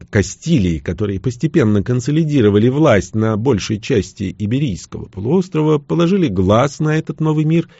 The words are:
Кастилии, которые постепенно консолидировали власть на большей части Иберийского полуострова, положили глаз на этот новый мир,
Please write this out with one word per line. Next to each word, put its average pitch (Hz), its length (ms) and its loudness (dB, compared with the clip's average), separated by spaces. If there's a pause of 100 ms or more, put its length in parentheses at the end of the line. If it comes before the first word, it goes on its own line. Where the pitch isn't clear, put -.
Кастилии, 95 680 0
которые 95 420 -6
постепенно 120 600 0
консолидировали 127 880 2
власть 127 480 2
на 110 220 0
большей 110 420 -2
части 98 580 -4
Иберийского 110 680 -6
полуострова, 156 720 -2
положили 165 500 0
глаз 101 520 2
на 156 180 0
этот 156 240 -6
новый 156 240 0
мир, 165 240 0 (100)